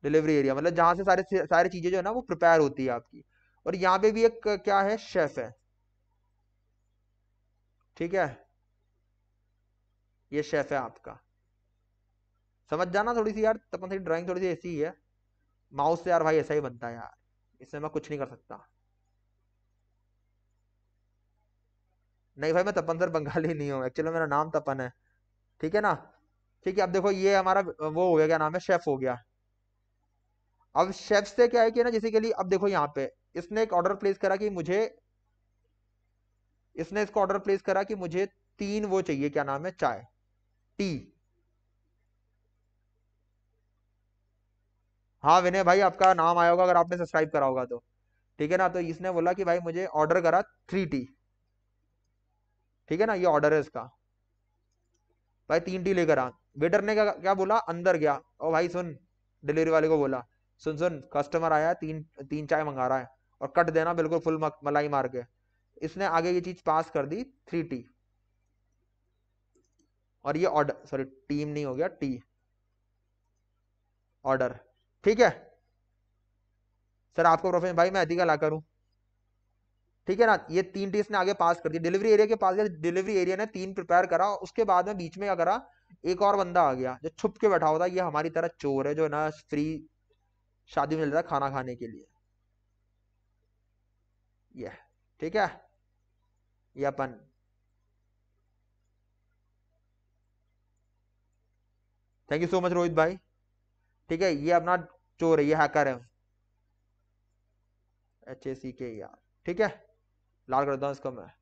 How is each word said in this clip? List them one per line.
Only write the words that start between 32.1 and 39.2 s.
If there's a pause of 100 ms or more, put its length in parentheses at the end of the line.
कि
अब
देखो
यहाँ
पे (260)
इसने
एक
ऑर्डर
प्लेस
करा
कि
मुझे, (2000)
इसने
इसको
ऑर्डर
प्लेस
करा
कि
मुझे (340)
तीन
वो
चाहिए,